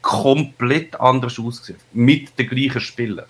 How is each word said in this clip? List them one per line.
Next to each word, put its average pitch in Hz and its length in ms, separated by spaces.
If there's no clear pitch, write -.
komplett 139 960
anders 127 380
aussehen. 117 400
Mit 135 460
den 120 100
gleichen 131 320
Spielern. 107 500